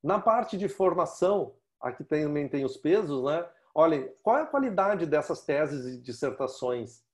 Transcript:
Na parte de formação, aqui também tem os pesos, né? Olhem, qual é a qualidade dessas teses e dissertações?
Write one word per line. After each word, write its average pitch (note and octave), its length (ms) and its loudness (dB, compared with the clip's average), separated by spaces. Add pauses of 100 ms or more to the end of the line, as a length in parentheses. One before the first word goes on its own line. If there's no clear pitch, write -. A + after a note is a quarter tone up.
Na F#3+ 180 0
parte A3 380 0
de F#3+ 100 -2
formação, F3+ 840 2 (260)
aqui B2+ 220 -8
também D3 460 -2
tem C#3 160 -2
os C3 120 -4
pesos, D3+ 460 0
né? D#3 260 -2 (240)
Olhem, D#3 400 4 (120)
qual A#3+ 140 4
é D#4+ 40 0
a D#4 40 -4
qualidade G3+ 600 0
dessas D3+ 380 -2
teses C#3 500 -2
e B2 60 -14
dissertações? B2 1120 -6